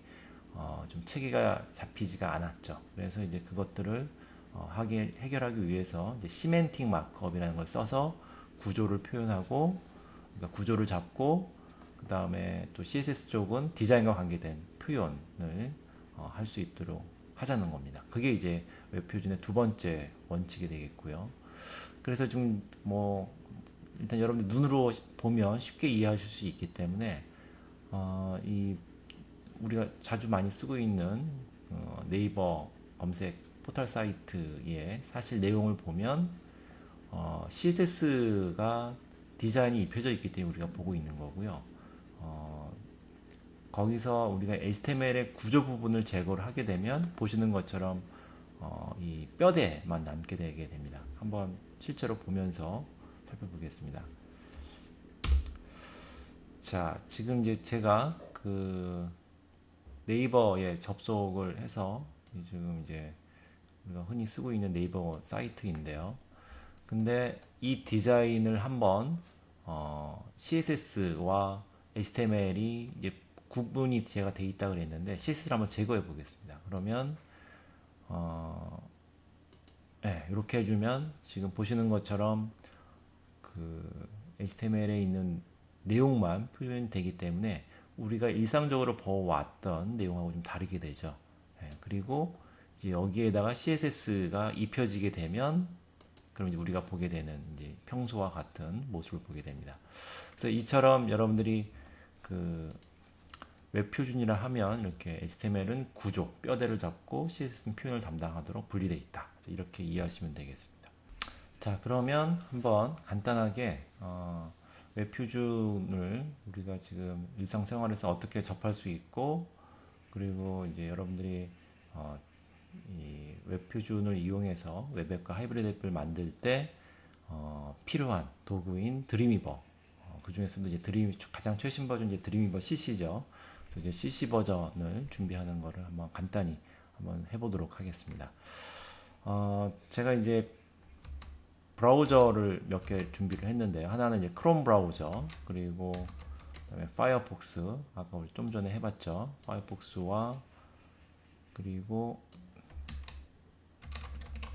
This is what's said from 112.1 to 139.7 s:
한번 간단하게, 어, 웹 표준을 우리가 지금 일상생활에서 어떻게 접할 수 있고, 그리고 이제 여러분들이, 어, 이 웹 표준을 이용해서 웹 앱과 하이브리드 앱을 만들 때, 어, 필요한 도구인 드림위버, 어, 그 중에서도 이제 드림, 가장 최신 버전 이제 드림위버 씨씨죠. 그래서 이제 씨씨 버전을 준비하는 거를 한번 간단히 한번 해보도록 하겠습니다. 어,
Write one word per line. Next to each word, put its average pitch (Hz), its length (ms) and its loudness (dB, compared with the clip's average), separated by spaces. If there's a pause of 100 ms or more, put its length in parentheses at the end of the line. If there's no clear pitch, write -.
한번 120 440 4 (100)
간단하게, 104 800 2 (140)
어, 87 560 -6 (400)
웹 104 160 -2
표준을 110 1160 0 (220)
우리가 95 320 -6
지금 90 480 -6 (100)
일상생활에서 104 760 0
어떻게 104 280 -4
접할 104 340 -2
수 - 140 -6
있고, 143 600 -2 (640)
그리고 95 540 -2
이제 85 220 -6
여러분들이, 90 640 -4 (440)
어, 76 220 -8 (800)
이 73 380 -10 (120)
웹 92 220 -4
표준을 104 480 0
이용해서 92 760 -2
웹 85 180 -4
앱과 87 240 -4
하이브리드 113 320 -2
앱을 101 240 -2
만들 82 420 -2
때, 135 400 0 (560)
어, 76 560 -8
필요한 117 440 0 (160)
도구인 98 640 -2
드림위버, 113 440 4
어, - 720 -14
그 92 100 -8
중에서도 98 360 -2
이제 85 120 -2
드림, 104 320 2 (200)
가장 107 260 -2
최신 135 300 -4
버전 113 200 0
이제 98 140 0
드림위버 95 380 2
씨씨죠. 104 640 0 (400)
그래서 - 160 -10
이제 87 100 -2
씨씨 131 380 -2
버전을 92 800 2
준비하는 90 500 -2
거를 82 240 -6
한번 85 280 -6
간단히 90 460 -2 (380)
한번 87 360 -6
해보도록 98 480 -2
하겠습니다. 73 500 -8 (920)
어, 101 480 0 (160)